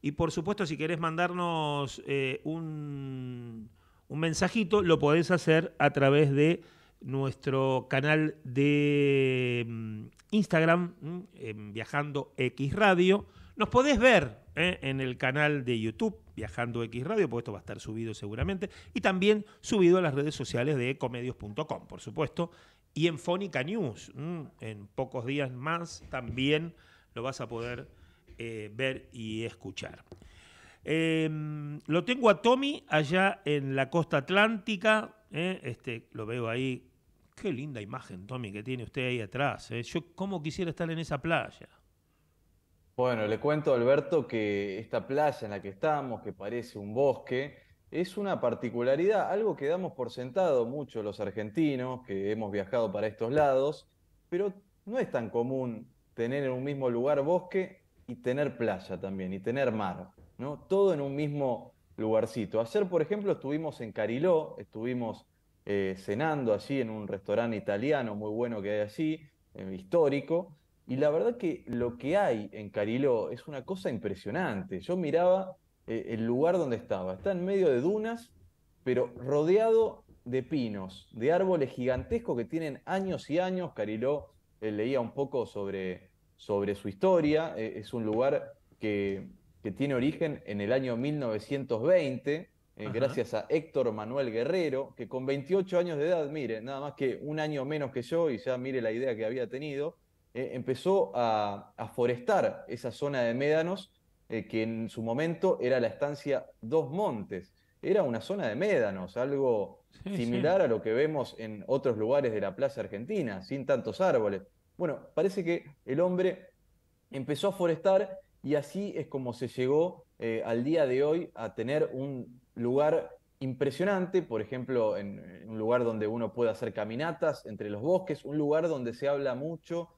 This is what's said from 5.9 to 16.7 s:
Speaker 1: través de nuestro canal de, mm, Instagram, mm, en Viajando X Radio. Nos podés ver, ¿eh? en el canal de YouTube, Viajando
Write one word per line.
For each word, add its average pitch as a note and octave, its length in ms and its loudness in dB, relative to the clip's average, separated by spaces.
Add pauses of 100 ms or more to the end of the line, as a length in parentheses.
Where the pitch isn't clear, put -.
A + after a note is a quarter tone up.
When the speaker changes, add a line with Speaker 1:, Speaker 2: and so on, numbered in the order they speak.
Speaker 1:
través C#3 420 6
de D3+ 320 4 (360)
nuestro C3+ 880 0
canal D3+ 460 2 (100)
de, C#3 1200 4
mm, A2+ 380 -6 (280)
Instagram, F3 680 4
mm, F3 200 -8 (160)
en G#2+ 360 -10
Viajando C#3+ 640 -4
X C3+ 380 -2
Radio. F#3+ 500 6 (300)
Nos G#3+ 140 0
podés C4 300 4
ver, F#3 400 6 (180)
¿eh? F3+ 240 0
en C3+ 220 -2
el B2+ 160 -4
canal C#3+ 480 2
de B2 120 2
YouTube, A2+ 400 -2 (160)
Viajando A#2 500 -4